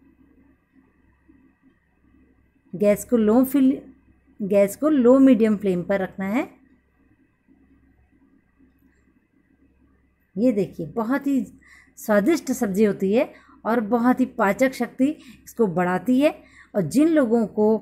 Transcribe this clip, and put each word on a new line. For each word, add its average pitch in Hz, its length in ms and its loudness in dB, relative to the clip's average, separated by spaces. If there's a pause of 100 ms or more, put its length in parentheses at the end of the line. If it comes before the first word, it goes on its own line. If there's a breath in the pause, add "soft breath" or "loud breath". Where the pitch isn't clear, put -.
(2750)
गैस 202 320 0
को 247 120 -2
लो 220 280 2
फ्ले-, 262 360 0 (600)
गैस 202 360 0
को 294 120 -2
लो 262 320 4
मीडियम 220 360 4
फ्लेम 190 260 -2
पर 196 180 -4
रखना 190 260 -8
है। 240 200 -4 (4000)
ये 240 160 2
देखिए, 175 360 -6
बहुत 247 380 -6
ही 277 140 0 (580 soft breath)
स्वादिष्ट 226 540 -2
सब्ज़ी 214 320 -2
होती 196 280 -2
है 254 160 0 (360 soft breath)
और 240 180 -2
बहुत 233 380 0
ही 254 80 0
पाचक 220 460 -2
शक्ति 247 340 -4 (360 loud breath)
इसको - 240 -2
बढ़ाती 180 520 -2
है। 320 140 2 (400 soft breath)
और 208 100 0
जिन 220 260 0
लोगों 233 380 2
को 214 340 0